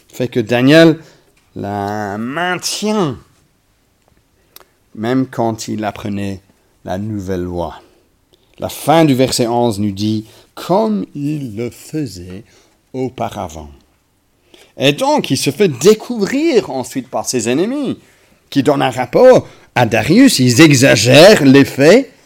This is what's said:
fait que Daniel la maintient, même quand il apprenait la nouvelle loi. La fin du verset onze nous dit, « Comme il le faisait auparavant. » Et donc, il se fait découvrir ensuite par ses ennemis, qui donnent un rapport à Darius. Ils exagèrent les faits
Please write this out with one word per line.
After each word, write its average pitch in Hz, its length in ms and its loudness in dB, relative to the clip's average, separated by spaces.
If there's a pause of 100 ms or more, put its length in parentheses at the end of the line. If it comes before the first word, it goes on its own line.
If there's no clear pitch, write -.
fait 123 200 -6
que 127 120 -4
Daniel 139 580 4 (560)
la 104 640 -6
maintient, 170 1000 -6 (1800)
même 127 320 -4
quand 117 420 -6
il 107 160 -6
apprenait 101 560 -8 (440)
la 92 140 -8
nouvelle 98 440 -8
loi. 87 380 -8 (800)
La 90 100 -8
fin 160 360 0
du 139 100 2
verset 127 320 0
onze 120 320 -2
nous 104 140 -4
dit, « 107 340 -4 (280)
Comme 208 600 -2
il 143 420 -8
le 117 140 -6
faisait 95 760 -12 (480)
auparavant. » 104 800 -10 (1080)
Et 139 140 0
donc, 262 380 -2
il 139 60 -2
se - 140 -4
fait 202 180 0
découvrir 214 1000 0
ensuite 131 380 -8
par 110 180 -6
ses 113 220 -4
ennemis, 202 500 -2 (500)
qui 139 140 0
donnent 143 200 0
un 131 80 0
rapport 165 560 4 (280)
à 123 120 2
Darius. 139 520 4
Ils 123 220 4
exagèrent 139 840 6
les 139 200 6
faits 180 480 2 (140)